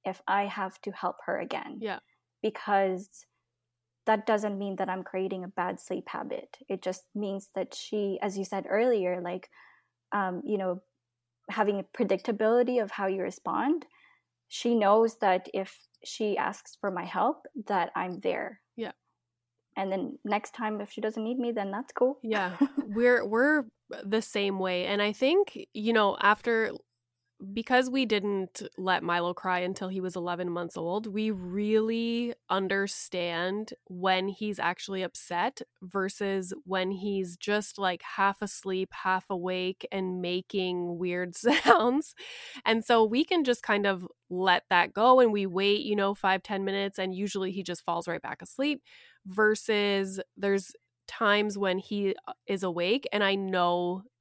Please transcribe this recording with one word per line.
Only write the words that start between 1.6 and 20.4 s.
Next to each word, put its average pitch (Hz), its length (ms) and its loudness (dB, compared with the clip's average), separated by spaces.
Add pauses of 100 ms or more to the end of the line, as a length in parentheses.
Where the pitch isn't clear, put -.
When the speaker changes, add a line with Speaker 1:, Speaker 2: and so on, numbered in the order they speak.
Speaker 2:
Yeah. 196 180 -6 (420)
Speaker 1:
Because 196 840 0 (800)
that 220 200 2
doesn't 208 320 0
mean 196 200 -4
that 190 120 -2
I'm 185 140 -4
creating 190 400 -6
a 180 40 -10
bad 185 320 -4
sleep - 300 -8
habit. - 480 -8 (100)
It 185 140 -4
just 185 240 -6 (100)
means 196 400 -6
that 190 180 -6
she, 202 480 -4
as 202 160 -4
you 196 60 -2
said 190 260 -6
earlier, 196 520 2
like, 175 280 -8 (640)
um, 190 340 -2
you 208 120 0
know, 185 260 -2 (680)
having 202 300 2
a 190 40 -4
predictability 226 1000 2
of 202 80 -6
how 196 160 -2
you 190 160 -2
respond, 247 640 -2 (640)
she 240 260 0
knows 220 440 6
that 190 340 2
if - 340 -6 (180)
she 208 320 -2
asks - 420 -4
for 202 120 -4
my 180 140 -6
help, 202 420 -2 (200)
that 180 280 0
I'm 180 260 -6
there. - 400 -4 (140)
Speaker 2:
Yeah. 226 180 -10 (840)
Speaker 1:
And 190 160 -4
then - 320 -4
next 208 300 -2